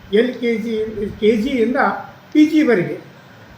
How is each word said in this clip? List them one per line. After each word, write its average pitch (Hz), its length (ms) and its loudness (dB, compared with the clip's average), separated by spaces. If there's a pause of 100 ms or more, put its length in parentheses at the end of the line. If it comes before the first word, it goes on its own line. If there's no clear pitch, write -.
(120)
ಎಲ್ 247 220 2
ಕೆ 233 220 -2
ಜಿ, 220 280 -6 (360)
ಕೆ 220 160 4
ಜಿಯಿಂದ 247 400 0 (560)
ಪಿ 302 140 6
ಜಿವರೆಗೆ. 240 680 0 (460)